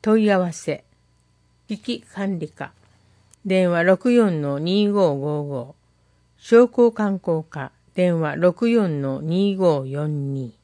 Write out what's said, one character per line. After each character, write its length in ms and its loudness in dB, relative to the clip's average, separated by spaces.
問 200 2
い 80 2
合 80 2
わ 140 -2
せ。 320 -10
危 120 -8
機 240 -8
管 360 -6
理 120 -8
課。 220 -16
電 240 2
話 140 0
六 280 2
四 300 2
の 160 -4
二 300 0
五 280 0
五 280 -6
五。 300 -10
商 320 6
工 240 4
観 260 -2
光 240 -4
課。 300 -14
電 260 0
話 160 -2
六 320 2
四 320 0
の 220 -6
二 340 0
五 300 2
四 480 -4
二。 180 -8